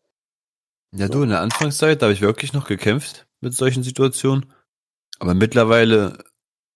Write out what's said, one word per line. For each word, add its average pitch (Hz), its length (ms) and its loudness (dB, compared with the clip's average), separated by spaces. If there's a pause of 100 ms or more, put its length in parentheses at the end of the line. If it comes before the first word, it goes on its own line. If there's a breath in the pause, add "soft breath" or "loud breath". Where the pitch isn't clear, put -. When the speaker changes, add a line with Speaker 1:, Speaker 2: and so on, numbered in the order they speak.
(960)
Speaker 1:
Ja, 98 120 -4
Speaker 2:
So. 101 60 -6
Speaker 1:
du, 143 100 0
in 120 60 0
der 90 120 0
Anfangszeit, 147 600 0
da 120 60 2
hab 104 60 4
ich 98 80 -6
wirklich 110 320 -2
noch 139 140 -4
gekämpft 107 600 -4 (140)
mit 127 120 -8
solchen 127 300 -2
Situationen. 135 680 -2 (680 soft breath)
Aber 87 160 0
mittlerweile, 113 840 2 (580)